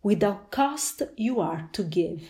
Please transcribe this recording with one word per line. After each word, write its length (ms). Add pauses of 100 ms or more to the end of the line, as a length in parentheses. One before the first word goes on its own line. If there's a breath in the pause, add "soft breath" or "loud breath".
without 480
cost 520 (140)
you 220
are 340
to 120
give. 460